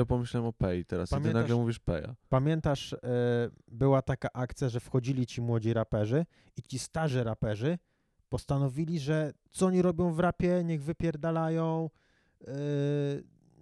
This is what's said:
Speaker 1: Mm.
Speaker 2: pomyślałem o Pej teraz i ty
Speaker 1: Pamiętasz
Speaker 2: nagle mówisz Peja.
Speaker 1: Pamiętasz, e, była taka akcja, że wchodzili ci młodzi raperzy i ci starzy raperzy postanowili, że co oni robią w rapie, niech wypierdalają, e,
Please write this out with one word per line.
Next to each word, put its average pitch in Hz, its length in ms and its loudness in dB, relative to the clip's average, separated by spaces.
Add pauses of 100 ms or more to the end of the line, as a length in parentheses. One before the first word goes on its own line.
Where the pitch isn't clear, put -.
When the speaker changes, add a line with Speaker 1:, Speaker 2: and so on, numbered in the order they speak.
Speaker 1:
Mm. 120 60 4
Speaker 2:
pomyślałem 120 420 0
o 110 40 -4
Pej 90 320 0
teraz 90 240 -4
i - 20 -4
ty - 60 0
Speaker 1:
Pamiętasz 113 260 2
Speaker 2:
nagle 117 140 2
mówisz 117 220 0
Peja. 87 360 -4 (140)
Speaker 1:
Pamiętasz, 147 640 0
e, - 60 -8 (720)
była 135 340 4
taka 131 300 -2
akcja, 127 360 -4
że 120 120 -4
wchodzili 127 460 0
ci - 160 -6
młodzi 117 320 0
raperzy 113 520 2 (300)
i 127 60 -8
ci - 160 -8
starzy 135 460 -2
raperzy 113 540 -2 (500)
postanowili, 143 720 -2
że 151 320 -2 (180)
co - 160 0
oni 185 160 4
robią 175 300 2
w 160 80 -2
rapie, 175 440 2
niech 160 180 -2
wypierdalają, 160 1080 0 (500)
e, 131 140 -12 (1080)